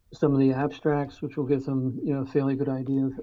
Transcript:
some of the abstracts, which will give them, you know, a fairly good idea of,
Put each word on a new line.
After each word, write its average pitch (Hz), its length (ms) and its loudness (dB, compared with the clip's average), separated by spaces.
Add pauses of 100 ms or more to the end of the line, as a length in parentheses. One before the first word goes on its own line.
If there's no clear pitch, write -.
(140)
some 147 180 4
of 135 60 4
the 135 140 6
abstracts, 143 680 -2
which 147 160 -8
will 143 100 -2
give 135 180 0
them, 131 380 -2
you 143 120 0
know, 135 80 -2
a 135 40 -6
fairly 139 280 0
good 139 140 -2
idea 135 360 0
of, 131 80 -2 (100)